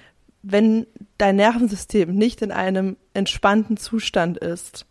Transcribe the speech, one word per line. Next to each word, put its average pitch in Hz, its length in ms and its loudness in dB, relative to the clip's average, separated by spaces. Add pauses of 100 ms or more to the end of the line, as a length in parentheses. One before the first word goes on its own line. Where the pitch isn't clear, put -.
(400)
wenn 220 460 2 (320)
dein 196 180 2
Nervensystem 208 760 2
nicht 220 260 0
in 208 100 -4
einem 190 460 -2 (160)
entspannten 208 640 0
Zustand 180 600 -4
ist, - 520 -10